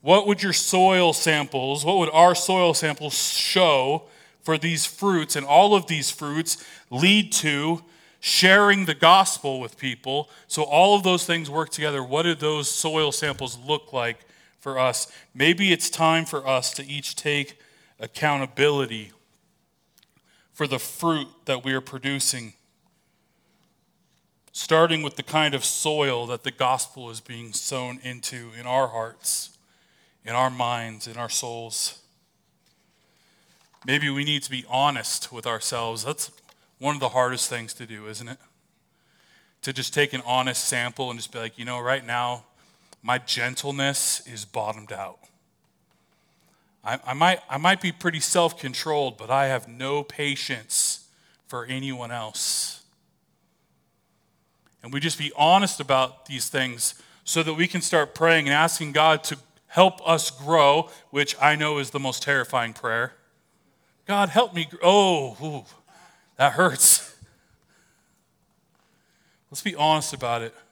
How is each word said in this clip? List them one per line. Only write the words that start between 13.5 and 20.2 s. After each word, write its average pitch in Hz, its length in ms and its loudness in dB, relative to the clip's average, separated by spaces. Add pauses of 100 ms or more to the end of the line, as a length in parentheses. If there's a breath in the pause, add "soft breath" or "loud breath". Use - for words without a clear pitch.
look 143 360 -6
like 117 320 -6 (340 soft breath)
for 135 180 -8
us? 127 320 0 (240 loud breath)
Maybe 175 380 2
it's - 180 0
time 160 360 2
for 139 200 -8
us 131 280 -2
to 139 120 -10
each 143 300 -10
take 143 420 -4 (400 soft breath)
accountability 135 1160 -2 (1400)